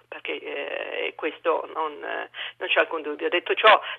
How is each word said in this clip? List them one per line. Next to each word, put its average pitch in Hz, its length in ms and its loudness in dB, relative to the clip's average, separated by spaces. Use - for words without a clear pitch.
perché, - 320 -8
eh, - 760 -6
questo - 580 -2
non, 156 180 -2
eh, - 280 -6
non - 120 -4
c'è - 100 4
alcun 160 220 0
dubbio. 151 260 -4
Detto 175 260 0
ciò, 208 280 8